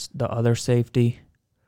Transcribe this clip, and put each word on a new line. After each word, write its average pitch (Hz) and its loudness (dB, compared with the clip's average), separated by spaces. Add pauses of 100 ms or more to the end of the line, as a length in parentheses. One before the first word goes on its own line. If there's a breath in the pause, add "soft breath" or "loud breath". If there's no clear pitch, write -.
(140)
the 123 -4
other 117 2
safety. 120 0 (480)